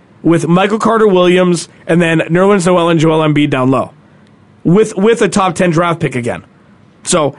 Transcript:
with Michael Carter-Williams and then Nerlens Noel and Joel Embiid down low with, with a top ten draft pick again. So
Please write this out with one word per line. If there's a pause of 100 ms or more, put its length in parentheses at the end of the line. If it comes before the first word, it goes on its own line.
(240)
with
Michael
Carter-Williams (180)
and
then (100)
Nerlens
Noel
and
Joel
Embiid
down
low (720)
with,
with
a
top
ten
draft
pick
again. (600)
So